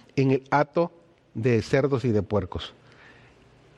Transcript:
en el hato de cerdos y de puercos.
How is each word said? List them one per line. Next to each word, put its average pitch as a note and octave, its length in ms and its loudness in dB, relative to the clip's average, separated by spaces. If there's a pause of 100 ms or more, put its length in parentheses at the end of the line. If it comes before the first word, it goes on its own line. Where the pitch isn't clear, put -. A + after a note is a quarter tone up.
(160)
en C3+ 160 2
el C3+ 180 0
hato D3+ 420 0 (420)
de A#2 280 0
cerdos C#3 420 0
y B2 60 0
de G#2 120 2
puercos. - 520 -6 (1040)